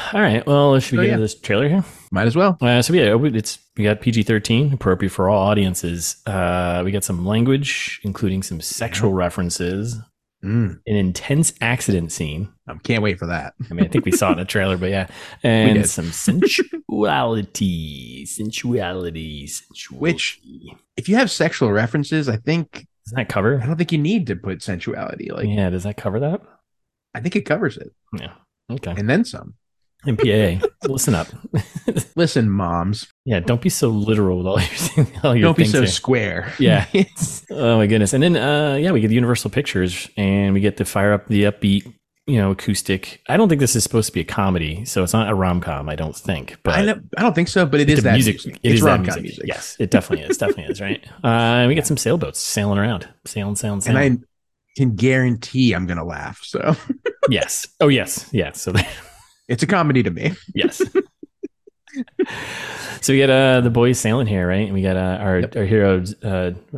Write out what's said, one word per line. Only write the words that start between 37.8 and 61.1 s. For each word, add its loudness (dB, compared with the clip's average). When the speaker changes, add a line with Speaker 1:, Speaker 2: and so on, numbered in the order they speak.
Speaker 1:
goodness. 4
And 2
then, 4
uh, 0
yeah, 0
we 4
get 2
Universal 2
Pictures, -2
and 2
we 2
get 0
to -2
fire 2
up 0
the 4
upbeat, 0
you 2
know, 2
acoustic. -4
I 2
don't 6
think 4
this 2
is 2
supposed 0
to -10
be -2
a -4
comedy, -2
so -2
it's 0
not 2
a 2
rom-com, 0
I -6
don't -6
think. -8
But 0
Speaker 2:
I 2
know, -2
I -2
don't 2
think 0
so, 2
but 2
it 4
Speaker 1:
it's 4
Speaker 2:
is 2
Speaker 1:
the 4
Speaker 2:
that 4
Speaker 1:
music. 2
Speaker 2:
music. -12
Speaker 1:
It 2
Speaker 2:
It's 6
Speaker 1:
is 6
that 6
Speaker 2:
rom-com 2
Speaker 1:
music. -
Speaker 2:
music. -12
Speaker 1:
Yes, -10
it -2
definitely 0
is. -2
Definitely -4
is, -8
right? -6
<laughs> -12
Uh, 4
we 4
get 0
some 0
sailboats -2
sailing -2
around, -2
sailing, -6
sailing, -4
sailing. 2
Speaker 2:
And 2
I -20
can 2
guarantee 2
I'm -2
gonna -4
laugh. -10
So -2
<laughs> -2
Speaker 1:
Yes. -2
Oh, 6
yes. 0
Yeah. -2
So -6
<laughs> -20
Speaker 2:
it's -2
a 2
comedy 4
to 0
me. -4
Speaker 1:
Yes. -2
<laughs> -16